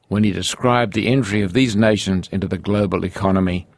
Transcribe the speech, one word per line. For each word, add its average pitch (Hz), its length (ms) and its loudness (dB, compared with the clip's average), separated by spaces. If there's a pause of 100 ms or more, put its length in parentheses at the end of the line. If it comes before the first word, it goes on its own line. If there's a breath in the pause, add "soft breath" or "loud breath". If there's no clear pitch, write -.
when 104 160 0
he 104 80 2
described 117 640 0
the 104 140 0
entry 107 340 0
of 92 100 -2
these 117 240 2
nations 101 560 2
into 95 160 -2
the 95 100 -4
global 98 460 -2
economy 92 640 0 (100)